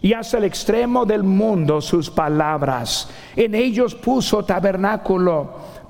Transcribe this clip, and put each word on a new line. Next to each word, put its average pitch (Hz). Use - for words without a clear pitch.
y 190
hasta 226
el 214
extremo 240
del 208
mundo 190
sus 156
palabras. 151
En 214
ellos 240
puso 233
tabernáculo 185